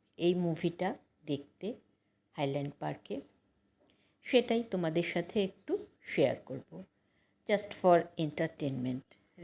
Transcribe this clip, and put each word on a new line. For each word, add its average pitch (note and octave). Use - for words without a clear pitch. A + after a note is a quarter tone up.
এই F3
মুভিটা F3
দেখতে D3+
হাইল্যান্ড C#3+
পার্কে। D3+
সেটাই A#3
তোমাদের E3+
সাথে F3
একটু D4+
শেয়ার C3
করব। D#3+
Just G3+
for F3
entertainment, C#3